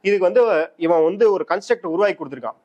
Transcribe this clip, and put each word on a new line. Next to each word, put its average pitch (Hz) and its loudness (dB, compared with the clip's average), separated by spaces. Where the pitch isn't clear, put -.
இதுக்கு 190 0
வந்து 208 2
இவன் 165 2
வந்து 202 2
ஒரு 175 -2
கன்ஸ்ட்ரக்ட் 196 -4
உருவாக்கி 180 -2
கொடுத்திருக்கான் 123 -12